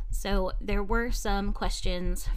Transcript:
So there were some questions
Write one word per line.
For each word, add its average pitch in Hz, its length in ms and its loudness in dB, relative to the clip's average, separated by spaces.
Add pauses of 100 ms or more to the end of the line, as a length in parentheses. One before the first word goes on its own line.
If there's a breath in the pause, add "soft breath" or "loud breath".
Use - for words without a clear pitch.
(100)
So 190 500 0
there 202 240 0
were 233 260 2
some 202 420 0
questions 180 840 0